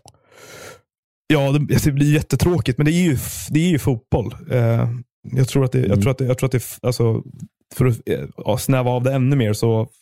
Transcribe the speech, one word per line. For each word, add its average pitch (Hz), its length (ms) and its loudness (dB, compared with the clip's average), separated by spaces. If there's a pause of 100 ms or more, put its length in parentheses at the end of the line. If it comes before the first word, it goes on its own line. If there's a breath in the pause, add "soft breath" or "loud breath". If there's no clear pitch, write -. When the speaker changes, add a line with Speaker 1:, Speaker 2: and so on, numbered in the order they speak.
(1300 loud breath)
Speaker 1:
Ja, 139 260 2
det, 147 220 0
alltså, 131 140 2
det 139 60 2
blir 147 200 4
jättetråkigt, 151 640 0
men 147 60 2
det 151 80 2
är 175 100 2
ju 160 120 2
f-, - 360 -6
det 151 100 2
är 175 80 2
ju 160 100 2
fotboll. - 560 -2 (160)
Eh, 117 380 2 (440)
jag 131 160 2
tror 135 160 2
att 123 80 -2
det, 131 60 0
jag 127 80 0
Speaker 2:
Mm. 101 160 2
Speaker 1:
tror 135 80 2
att 131 80 -2
det, 135 60 -2
jag 123 140 0
tror 131 80 0
att 120 60 -4
det 123 60 2
f-, - 240 -8
alltså, 117 400 0 (520)
för 127 120 2
att, 117 220 0
eh, 71 120 -2 (160)
ja, 107 220 -2
snäva 127 320 0
av 123 120 -2
det 131 100 0
ännu 135 240 2
mer, 107 160 2
så 113 300 0 (180)